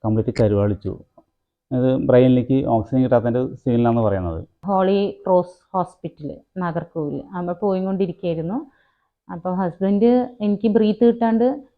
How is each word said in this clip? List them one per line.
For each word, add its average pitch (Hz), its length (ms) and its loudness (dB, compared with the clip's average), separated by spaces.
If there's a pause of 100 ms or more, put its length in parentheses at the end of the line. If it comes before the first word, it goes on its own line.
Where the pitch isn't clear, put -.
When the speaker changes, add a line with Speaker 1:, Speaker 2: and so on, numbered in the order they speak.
Speaker 1:
കംപ്ലീറ്റ് 110 380 0
കരുവാളിച്ചു. 101 560 0 (720)
അത് 131 240 2
ബ്രെയിനിലേക്ക് 127 680 4
ഓക്സിജൻ 117 360 0
കിട്ടാത്തതിൻ്റെ 123 520 0
സിഗ്നലാണെന്ന് 120 480 0
പറയുന്നത്. 90 420 -2 (220)
Speaker 2:
ഹോളി 196 600 -2
ക്രോസ് 180 280 0 (200)
ഹോസ്പിറ്റൽ, 165 600 -8 (200)
നാഗർകോവിൽ. 165 680 -6 (100)
നമ്മൾ 180 200 -6
പോയിക്കൊണ്ടിരിക്കുകയായിരുന്നു. 185 1160 -4 (640)
അപ്പോൾ 180 220 -6
ഹസ്ബൻഡ് 202 880 0
എനിക്ക് 208 280 0
ബ്രീത്ത് 214 360 2
കിട്ടാണ്ട് 233 600 0 (140)